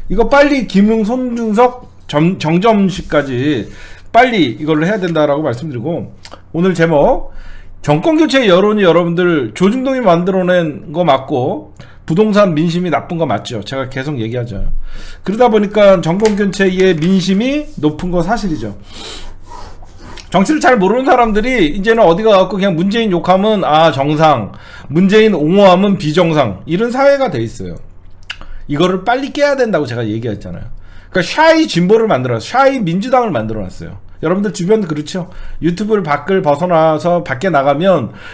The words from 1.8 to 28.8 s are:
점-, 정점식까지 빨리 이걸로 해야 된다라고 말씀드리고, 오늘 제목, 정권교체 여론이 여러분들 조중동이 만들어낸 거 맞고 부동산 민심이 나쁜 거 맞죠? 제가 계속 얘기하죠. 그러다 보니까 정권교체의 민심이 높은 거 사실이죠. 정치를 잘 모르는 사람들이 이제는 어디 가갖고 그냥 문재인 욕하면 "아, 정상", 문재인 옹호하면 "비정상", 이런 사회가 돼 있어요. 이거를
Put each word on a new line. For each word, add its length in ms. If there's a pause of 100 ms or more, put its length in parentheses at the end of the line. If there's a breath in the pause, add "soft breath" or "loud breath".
점-, 320
정점식까지 1300 (400 loud breath)
빨리 340
이걸로 420
해야 120
된다라고 440
말씀드리고, 720 (380 loud breath)
오늘 200
제목, 600 (480 soft breath)
정권교체 680
여론이 340
여러분들 720
조중동이 480
만들어낸 880
거 120
맞고 720 (320 soft breath)
부동산 480
민심이 340
나쁜 300
거 80
맞죠? 360
제가 260
계속 300
얘기하죠. 520 (520 loud breath)
그러다 260
보니까 520
정권교체의 920
민심이 720 (100)
높은 320
거 140
사실이죠. 520 (1600 loud breath)
정치를 280
잘 180
모르는 280
사람들이 600
이제는 360
어디 200
가갖고 340
그냥 180
문재인 360
욕하면 520
"아, 280
정상", 600 (360 loud breath)
문재인 460
옹호하면 640
"비정상", 680
이런 260
사회가 400
돼 100
있어요. 340 (920 soft breath)
이거를 380